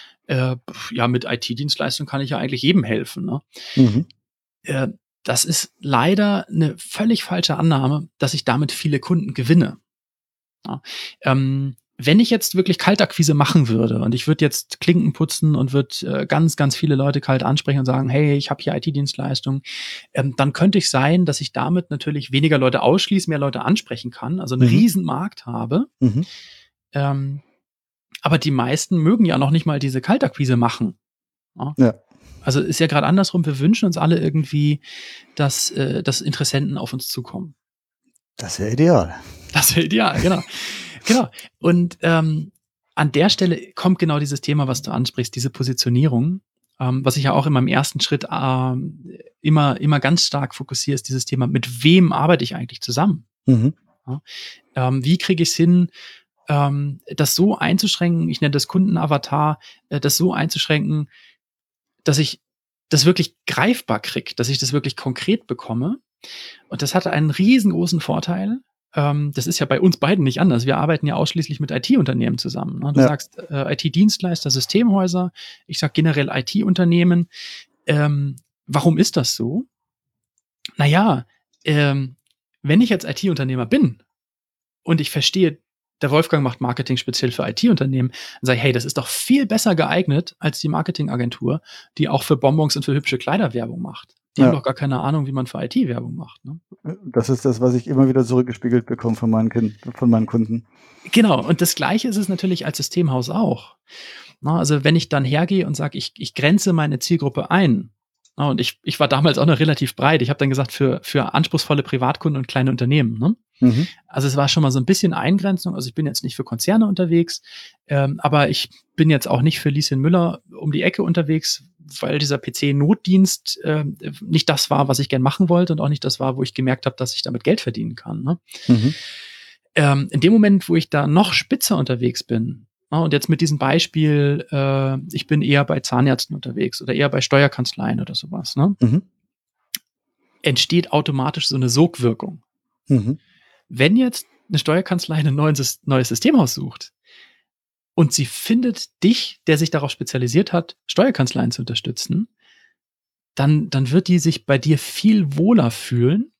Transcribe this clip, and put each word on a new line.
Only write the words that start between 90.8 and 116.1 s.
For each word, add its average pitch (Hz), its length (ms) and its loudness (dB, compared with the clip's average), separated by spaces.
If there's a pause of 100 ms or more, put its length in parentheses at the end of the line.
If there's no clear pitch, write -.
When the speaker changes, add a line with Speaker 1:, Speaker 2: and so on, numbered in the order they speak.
Speaker 1:
die - 120 -2
auch 143 140 -2
für 156 140 0
Bonbons 147 380 2
und 143 80 -4
für 143 100 -2
hübsche 139 240 -2
Kleider 147 360 -2
Werbung 117 280 -8
macht. - 340 -14 (200)
Die 143 60 2
Speaker 2:
Ja. 131 60 8
Speaker 1:
haben 123 80 4
doch 143 80 -4
gar 131 100 -2
keine 135 260 -4
Ahnung, 143 280 -2
wie 135 40 -8
man 131 160 -4
für 135 160 -10
I-T 240 240 -2
Werbung 120 280 -6
macht“, - 280 -16
ne? 156 160 -14 (460)
Speaker 2:
Das 120 240 0
ist 131 160 0
das, 120 160 0
was 127 120 4
ich 123 140 -2
immer 135 220 4
wieder 131 160 2
zurückgespiegelt 123 600 0
bekomme 117 300 -4
von 113 140 -2
meinen 110 200 2
Kind-, 110 280 -2 (180)
von 123 140 0
meinen 113 160 4
Kunden. 113 400 -2 (480)
Speaker 1:
Genau. 208 280 4
Und - 200 0
das 170 140 0
Gleiche 202 340 -2
ist 196 80 -2
es 202 100 -2
natürlich 185 380 -2
als 147 120 -6
Systemhaus 135 520 -2
auch. - 480 -2 (640)
Na, 156 180 0
also 147 240 0
wenn 165 140 2
ich - 100 -2
dann 139 160 0
hergehe 170 420 0
und 147 120 -4
sag, 143 180 -6
ich, - 220 -10
ich - 180 -12
grenze 175 380 2
meine 151 260 0
Zielgruppe - 500 -2
ein, 170 420 2 (440)
na, 143 140 -2
und 127 100 0
ich, - 240 -6
ich - 160 -4
war 147 80 2
damals 143 300 2
auch 143 80 2
noch 160 140 4
relativ 151 360 0
breit. 143 260 2
Ich 117 80 -2
hab 143 80 -4
dann 139 120 0
gesagt, 135 240 -2
für, 131 300 0
für - 300 -2
anspruchsvolle - 500 -2
Privatkunden 135 540 -2
und 131 120 -6
kleine 131 200 0
Unternehmen, 127 480 0
ne? 156 200 0 (240)
Speaker 2:
Mhm. 127 260 4 (200)
Speaker 1:
Also 139 200 -2
es 131 80 -2
war 139 140 2
schon 160 140 2
mal 135 80 4
so 131 80 0
ein 123 60 -2
bisschen 180 280 2
Eingrenzung. 180 640 0
Also 127 120 -8
ich 120 80 -14
bin 156 100 -2
jetzt 127 200 -6